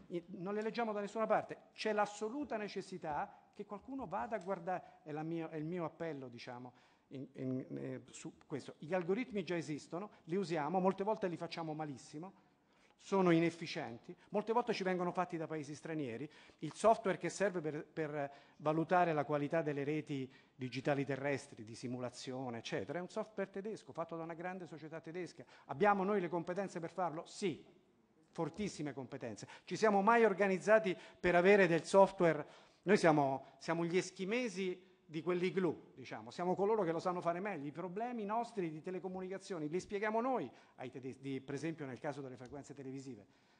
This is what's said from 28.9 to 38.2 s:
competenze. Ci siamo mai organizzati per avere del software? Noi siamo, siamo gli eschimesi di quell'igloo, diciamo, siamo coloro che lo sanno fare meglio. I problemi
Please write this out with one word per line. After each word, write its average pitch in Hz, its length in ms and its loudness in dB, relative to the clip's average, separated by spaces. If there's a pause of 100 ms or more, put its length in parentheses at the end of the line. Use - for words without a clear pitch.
competenze. 123 560 -8 (160)
Ci 175 140 -6
siamo 208 240 6
mai 226 240 8
organizzati 196 680 6 (240)
per 170 180 6
avere 190 320 10
del 160 180 4
software? 175 600 6 (360)
Noi 202 160 6
siamo, 143 480 6 (140)
siamo 170 260 0
gli 170 100 0
eschimesi 185 920 -2 (220)
di 156 140 -6
quell'igloo, 175 720 0
diciamo, 120 340 -12
siamo 180 240 0
coloro 202 300 2
che 165 80 0
lo 165 80 -2
sanno 180 200 -2
fare 170 200 0
meglio. 185 260 -6
I 151 60 -8
problemi 202 540 -6